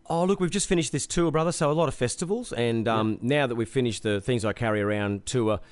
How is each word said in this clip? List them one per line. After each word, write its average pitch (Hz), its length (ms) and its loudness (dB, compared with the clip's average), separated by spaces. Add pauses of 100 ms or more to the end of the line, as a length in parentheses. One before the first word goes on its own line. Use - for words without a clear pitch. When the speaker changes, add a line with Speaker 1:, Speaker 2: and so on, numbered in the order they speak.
Speaker 1:
Oh, 170 180 0
look, 190 160 2
we've 175 100 0
just - 180 -2
finished 165 240 0
this 139 140 -2
tour, 170 240 2
brother, 160 220 2
so 147 180 0
a - 20 2
lot 156 160 2
of 127 60 -4
festivals. 180 580 -4
And, 117 340 0
Speaker 2:
Yeah. 113 120 2
Speaker 1:
um, 110 240 0
now 139 240 2
that 120 80 -2
we've 113 140 -2
finished 123 340 0
the 104 180 0
Things 117 240 0
I 104 80 0
Carry 107 300 0
Around 101 420 0
tour, 107 360 0 (120)